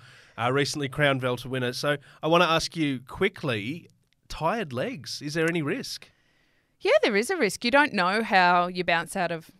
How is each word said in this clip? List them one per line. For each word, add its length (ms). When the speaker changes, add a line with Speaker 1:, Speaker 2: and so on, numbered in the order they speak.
Speaker 1:
Uh, 160
recently 340
crowned 340
Vuelta 280
winner. 240
So 240
I 60
wanna 180
ask 320
you 300
quickly, 840
tired 420
legs, 520
is 100
there 160
any 140
risk? 480
Speaker 2:
Yeah, 120
there 140
is 160
a 60
risk. 280
You 60
don't 220
know 280
how 460
you 160
bounce 320
out 160
of 180